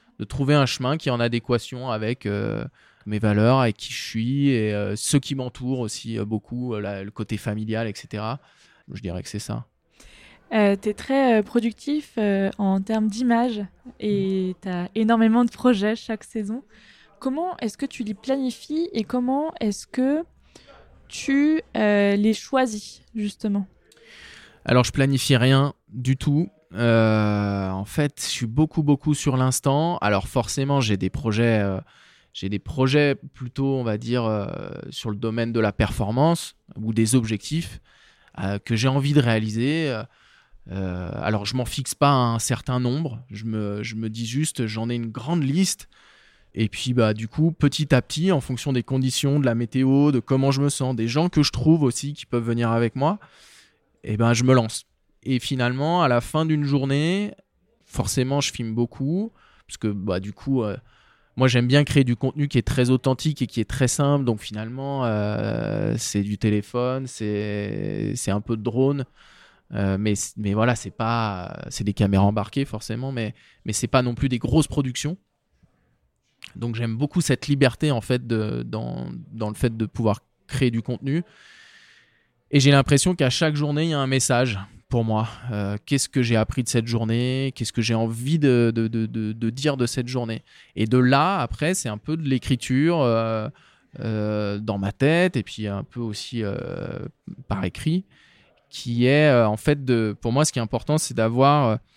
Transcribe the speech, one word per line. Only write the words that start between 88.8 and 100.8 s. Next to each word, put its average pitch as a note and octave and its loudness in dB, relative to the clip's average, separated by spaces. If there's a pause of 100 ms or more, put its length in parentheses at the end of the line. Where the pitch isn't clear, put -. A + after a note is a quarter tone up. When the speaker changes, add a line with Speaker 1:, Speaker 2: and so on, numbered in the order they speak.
Speaker 1:
de, A2 -2
de, A2 -4
de A2+ -2
dire C3+ -2
de B2+ 0
cette B2 -4
journée ? A#2+ -6 (320)
Et G#2 0
de A#2+ 4
là, C#3+ 4
après, D3+ -2
c'est C3 -4
un G#2+ -6
peu D3+ -6
de D#3 -4
l'écriture, C3+ 0
euh, A2+ 0 (500)
euh, G#2+ -2
dans G#2 -4
ma G2 -2
tête E3+ 2
et A2+ 0
puis - -8
un G2+ -4
peu - -12
aussi, A2+ -6
euh, G#2 -4 (920)
par G2 -2
écrit, E3 -2 (640)
qui A#2+ 0
est, D3 6
euh, A#2+ 6
en G#2+ 0
fait, C#3+ 0
de, A2+ 2
pour A#2 -2
moi, C#3+ 4
ce - -2
qui B2+ -2
est - 0
important, B2 -2